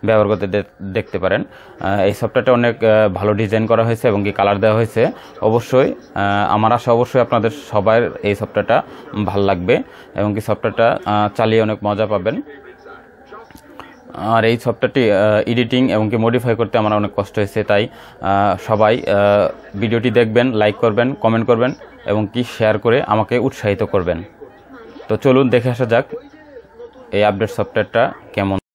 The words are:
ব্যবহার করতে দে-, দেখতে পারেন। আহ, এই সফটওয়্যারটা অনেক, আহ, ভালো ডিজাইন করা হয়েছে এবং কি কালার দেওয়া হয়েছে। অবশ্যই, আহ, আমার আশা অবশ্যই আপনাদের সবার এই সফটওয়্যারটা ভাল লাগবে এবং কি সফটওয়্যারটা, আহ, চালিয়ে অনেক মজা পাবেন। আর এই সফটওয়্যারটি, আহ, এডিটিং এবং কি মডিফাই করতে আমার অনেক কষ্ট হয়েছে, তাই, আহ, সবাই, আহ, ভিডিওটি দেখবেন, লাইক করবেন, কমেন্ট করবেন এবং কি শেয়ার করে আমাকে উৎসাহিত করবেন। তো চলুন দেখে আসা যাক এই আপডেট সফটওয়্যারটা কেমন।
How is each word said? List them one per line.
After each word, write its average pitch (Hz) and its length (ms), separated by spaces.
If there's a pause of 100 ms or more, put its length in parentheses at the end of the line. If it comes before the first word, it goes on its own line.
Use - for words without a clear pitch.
ব্যবহার 107 220
করতে 101 200
দে-, 95 160 (180)
দেখতে 98 380
পারেন। 92 240 (360)
আহ, 98 220
এই 101 120
সফটওয়্যারটা 113 380
অনেক, 120 320
আহ, 107 260
ভালো 98 240
ডিজাইন 110 340
করা 113 160
হয়েছে 117 240
এবং 104 160
কি 101 80
কালার 101 280
দেওয়া 107 160
হয়েছে। 113 360 (300)
অবশ্যই, 117 520
আহ, 101 580
আমার 110 200
আশা 120 200
অবশ্যই 120 300
আপনাদের 117 280
সবার 110 720
এই 104 120
সফটওয়্যারটা 104 480 (420)
ভাল 98 160
লাগবে 98 420 (320)
এবং 104 180
কি 110 80
সফটওয়্যারটা, 113 640
আহ, 104 300
চালিয়ে 113 260
অনেক 107 220
মজা 104 240
পাবেন। 107 340 (1700)
আর 110 320
এই 117 120
সফটওয়্যারটি, 120 540
আহ, 104 400
এডিটিং 123 400
এবং 107 180
কি 117 80
মডিফাই 117 380
করতে 110 220
আমার 107 160
অনেক 104 220
কষ্ট - 220
হয়েছে, 107 260
তাই, 104 240 (340)
আহ, 98 360
সবাই, 107 460
আহ, 101 760
ভিডিওটি 117 320
দেখবেন, 120 420
লাইক 107 220
করবেন, 120 380
কমেন্ট 113 340
করবেন 120 260 (320)
এবং 104 280
কি 123 100
শেয়ার 107 360
করে 120 220
আমাকে 110 360
উৎসাহিত 110 460
করবেন। 87 400 (840)
তো 107 100
চলুন 131 320
দেখে 120 200
আসা 123 160
যাক 113 200 (1040)
এই 101 120
আপডেট 104 260
সফটওয়্যারটা 113 640 (200)
কেমন। 98 260 (160)